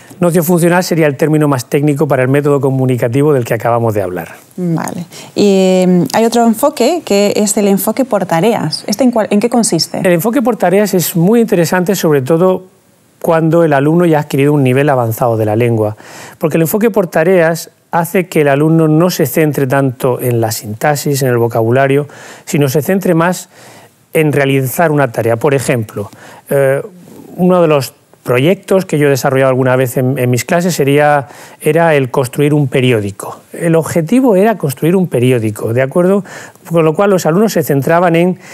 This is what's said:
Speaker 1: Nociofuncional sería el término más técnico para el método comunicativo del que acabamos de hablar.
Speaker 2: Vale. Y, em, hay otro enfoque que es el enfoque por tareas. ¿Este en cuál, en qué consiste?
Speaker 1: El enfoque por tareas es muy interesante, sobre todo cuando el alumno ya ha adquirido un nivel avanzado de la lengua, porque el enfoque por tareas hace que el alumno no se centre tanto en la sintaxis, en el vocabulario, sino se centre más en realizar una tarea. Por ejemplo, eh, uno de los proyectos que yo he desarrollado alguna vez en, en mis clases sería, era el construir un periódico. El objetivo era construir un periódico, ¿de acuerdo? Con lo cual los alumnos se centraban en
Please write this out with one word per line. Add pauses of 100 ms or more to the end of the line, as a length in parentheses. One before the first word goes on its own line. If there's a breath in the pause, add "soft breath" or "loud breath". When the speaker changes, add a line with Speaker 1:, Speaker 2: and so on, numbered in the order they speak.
(200 loud breath)
Speaker 1:
Nociofuncional
sería
el
término
más
técnico
para
el
método
comunicativo
del
que
acabamos
de
hablar. (280)
Speaker 2:
Vale. (280 loud breath)
Y,
em,
hay
otro
enfoque
que
es
el
enfoque
por
tareas.
¿Este
en
cuál,
en
qué
consiste?
Speaker 1:
El
enfoque
por
tareas
es
muy
interesante,
sobre
todo (420)
cuando
el
alumno
ya
ha
adquirido
un
nivel
avanzado
de
la
lengua, (420 loud breath)
porque
el
enfoque
por
tareas (200)
hace
que
el
alumno
no
se
centre
tanto
en
la
sintaxis,
en
el
vocabulario, (380 loud breath)
sino
se
centre
más (640 loud breath)
en
realizar
una
tarea.
Por
ejemplo, (400 loud breath)
eh, (540)
uno
de
los (280)
proyectos
que
yo
he
desarrollado
alguna
vez
en,
en
mis
clases
sería, (320 loud breath)
era
el
construir
un
periódico. (120)
El
objetivo
era
construir
un
periódico,
¿de
acuerdo? (440 loud breath)
Con
lo
cual
los
alumnos
se
centraban
en (140 loud breath)